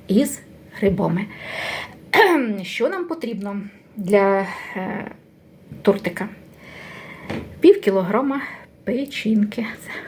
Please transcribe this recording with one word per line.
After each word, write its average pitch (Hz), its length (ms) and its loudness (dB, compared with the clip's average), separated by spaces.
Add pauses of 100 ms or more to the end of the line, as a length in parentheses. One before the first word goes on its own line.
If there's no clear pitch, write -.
із 262 320 2 (400)
грибами. 185 460 2 (760)
<clears throat> 269 600 2
Що 233 260 -2
нам 359 160 -4
потрібно 202 560 -6 (360)
для, 196 500 4 (280)
е, 190 360 -6 (720)
тортика? 202 480 0 (1300)
Пів 392 220 10
кілограма 214 600 2 (420)
печінки. 220 840 0 (420)